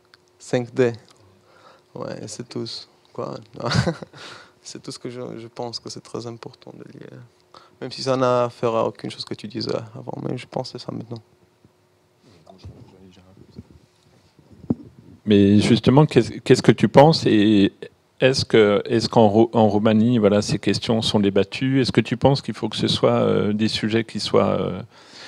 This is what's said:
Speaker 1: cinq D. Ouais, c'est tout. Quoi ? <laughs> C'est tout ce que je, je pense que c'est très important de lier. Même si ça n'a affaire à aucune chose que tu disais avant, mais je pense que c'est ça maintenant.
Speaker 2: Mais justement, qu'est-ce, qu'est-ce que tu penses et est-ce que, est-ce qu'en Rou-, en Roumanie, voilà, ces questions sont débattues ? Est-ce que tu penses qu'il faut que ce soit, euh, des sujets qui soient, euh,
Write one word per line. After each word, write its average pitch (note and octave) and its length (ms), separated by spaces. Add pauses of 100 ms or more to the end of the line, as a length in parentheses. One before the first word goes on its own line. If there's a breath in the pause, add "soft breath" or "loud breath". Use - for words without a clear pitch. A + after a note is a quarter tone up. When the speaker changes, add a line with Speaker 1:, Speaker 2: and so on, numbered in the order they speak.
(360)
Speaker 1:
cinq A#2+ 380
D. A#2+ 200 (1000 soft breath)
Ouais, - 320
c'est A#2+ 220
tout. A#2+ 160 (480)
Quoi ? C3+ 240 (200)
<laughs> - 140 (920 loud breath)
C'est - 200
tout C3+ 80
ce - 80
que - 100
je, B2 120 (180)
je A2+ 80
pense A#2 320
que - 100
c'est B2 120
très A#2 260
important A#2 500
de - 60 (100)
lier. - 140 (760 soft breath)
Même C3 120
si - 100
ça B2+ 140
n'a B2 300
affaire A#2 280
à A2+ 100
aucune A#2 280
chose - 120
que - 100
tu - 120
disais G#2+ 240 (240)
avant, B2 300
mais C3+ 120
je B2 140
pense C3 220
que B2 80
c'est - 40
ça - 60
maintenant. A2+ 320 (4000)
Speaker 2:
Mais G2+ 360
justement, B2+ 440
qu'est-ce, A2 280
qu'est-ce - 300
que C3 100
tu A2 160
penses D3 380
et G#2 460 (460)
est-ce C3 260
que, G#2 420
est-ce A2+ 220
qu'en A2+ 200
Rou-, A2 240
en A2 160
Roumanie, A2 500
voilà, G#2 240
ces - 160
questions - 420
sont A2 200
débattues ? G2+ 600
Est-ce A#2+ 120
que - 80
tu A#2 160
penses C3+ 260
qu'il G#2+ 120
faut A2+ 140
que - 80
ce A2+ 120
soit, A#2+ 320
euh, G#2 320
des G#2+ 160
sujets A2 340
qui - 160
soient, G2+ 420
euh, F#2 220 (460 loud breath)